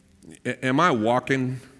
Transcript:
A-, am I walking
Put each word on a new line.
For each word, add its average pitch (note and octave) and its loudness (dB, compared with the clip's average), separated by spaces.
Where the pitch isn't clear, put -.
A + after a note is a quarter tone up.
A-, B2 -6
am C3 2
I E3+ 4
walking B2+ 0